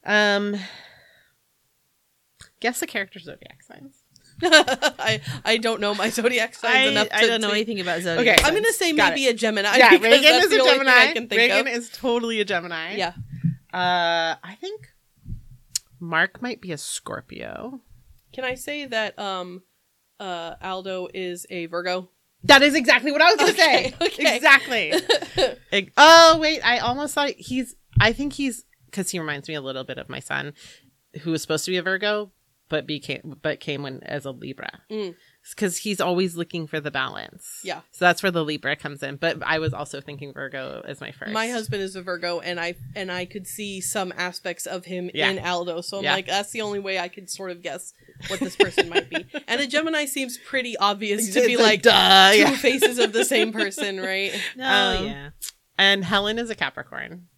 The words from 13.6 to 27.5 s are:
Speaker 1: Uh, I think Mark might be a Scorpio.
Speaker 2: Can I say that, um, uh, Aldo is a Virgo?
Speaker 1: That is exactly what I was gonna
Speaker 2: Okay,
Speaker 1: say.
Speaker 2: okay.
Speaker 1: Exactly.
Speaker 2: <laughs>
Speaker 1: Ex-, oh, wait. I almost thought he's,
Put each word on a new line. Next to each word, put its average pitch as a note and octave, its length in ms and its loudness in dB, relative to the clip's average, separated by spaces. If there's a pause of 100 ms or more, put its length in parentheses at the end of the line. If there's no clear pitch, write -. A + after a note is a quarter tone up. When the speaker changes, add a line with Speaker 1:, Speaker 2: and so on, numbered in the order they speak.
Speaker 1:
Uh, E3+ 720 0
I F#3 160 -16
think G#4 280 -12 (1120)
Mark E3+ 420 -4
might B3 200 -10
be F#3 100 -12
a D3+ 60 -8
Scorpio. - 1040 -12 (520)
Speaker 2:
Can B3+ 100 -12
I B3+ 120 -6
say D4 300 -10
that, A3 340 -6
um, F#3 420 -8 (580)
uh, E3+ 420 -10
Aldo F#3 520 -8
is F3+ 360 -10
a F3 180 -8
Virgo? F3+ 420 -6 (360)
Speaker 1:
That C4+ 160 8
is C#4+ 140 2
exactly C4+ 360 0
what C#4+ 100 0
I D#4+ 120 6
was - 40 0
gonna F#4 140 4
Speaker 2:
Okay, B3+ 480 2
Speaker 1:
say. E4+ 80 0
Speaker 2:
okay. D4 280 0
Speaker 1:
Exactly. B3+ 580 2 (680)
Speaker 2:
<laughs> - 100 -12
Speaker 1:
Ex-, G3 260 -2
oh, E4 420 10
wait. D#4 220 -2
I A#3+ 180 0
almost C4+ 340 -4
thought C#4+ 180 0
he's, B3+ 440 -8 (240)